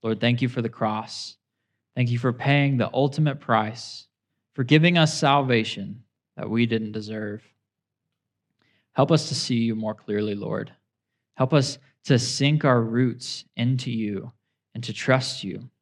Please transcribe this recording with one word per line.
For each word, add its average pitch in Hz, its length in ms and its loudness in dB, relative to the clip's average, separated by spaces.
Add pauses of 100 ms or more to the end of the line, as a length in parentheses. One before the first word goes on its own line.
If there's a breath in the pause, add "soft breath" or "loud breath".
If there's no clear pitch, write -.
Lord, 110 180 -2
thank 120 220 2
you 127 80 0
for 127 120 -4
the 113 80 -2
cross. - 680 -6 (580)
Thank 123 140 0
you 120 80 0
for 123 140 0
paying 139 460 2
the 113 160 0
ultimate 139 460 0
price, - 680 -4 (460)
for 135 100 -4
giving 156 340 6
us 156 160 4
salvation 120 880 0 (340)
that - 120 -8
we 117 160 2
didn't 110 280 -4
deserve. 107 500 -8 (1500)
Help 147 180 2
us 156 180 2
to 135 60 -4
see 123 220 -2
you 113 180 0
more 110 180 -6
clearly, 104 400 -4
Lord. 104 380 -6 (640)
Help 131 180 0
us 139 240 2 (280 soft breath)
to 135 120 4
sink 143 480 2
our 123 160 6
roots 117 640 -2 (100)
into 127 360 -2
you 110 400 -6 (420)
and 120 120 -10
to 110 80 -8
trust - 500 0
you. 101 260 -10 (120)